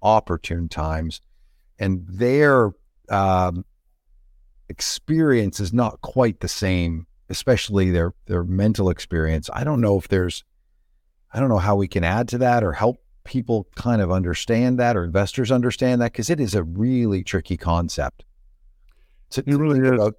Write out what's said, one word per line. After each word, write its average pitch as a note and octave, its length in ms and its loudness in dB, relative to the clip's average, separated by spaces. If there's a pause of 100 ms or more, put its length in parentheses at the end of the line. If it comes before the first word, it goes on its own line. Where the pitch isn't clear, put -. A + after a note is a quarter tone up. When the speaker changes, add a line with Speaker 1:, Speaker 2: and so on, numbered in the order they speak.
Speaker 1:
opportune F2 680 -2
times. D#2+ 520 -6 (580)
And F#2+ 300 -4
their, B2 640 4 (380)
um, F#2 540 0 (1040)
experience C#3 920 0
is F#2 120 -4
not A#2+ 280 0
quite A#2+ 400 0
the F#2+ 80 -4
same, E2+ 580 -2 (220)
especially G2 600 0
their, E2+ 240 0 (100)
their F2+ 180 -2
mental F#2+ 460 0
experience. D#2+ 640 -2
I B2 120 -6
don't C#3+ 180 0
know G2+ 160 2
if F2+ 100 -8
there's, F2+ 340 -2 (920)
I A#2 60 -2
don't C3+ 100 2
know G#2+ 80 2
how G2+ 180 2
we G2 120 0
can F2+ 160 -2
add G#2 240 0
to A#2+ 100 -4
that B2 260 2
or F2 80 0
help A#2+ 240 -2 (280)
people A2+ 500 -4
kind A#2 260 0
of F#2 100 0
understand A2+ 680 0
that A#2+ 180 2
or F2+ 80 -2
investors G2 480 -2
understand B2+ 480 2
that, A#2 140 -2
'cause A#2 160 -4
it D#3+ 100 0
is G#2 140 -2
a G2+ 80 0
really G2+ 600 0
tricky F2+ 360 -4
concept. E2+ 680 -2 (1040)
To, C3+ 160 -4
Speaker 2:
It C#3+ 100 2
really D3 240 2
Speaker 1:
to - 20 4
think C3 120 4
Speaker 2:
is. A#2 60 4
Speaker 1:
about G#2+ 180 2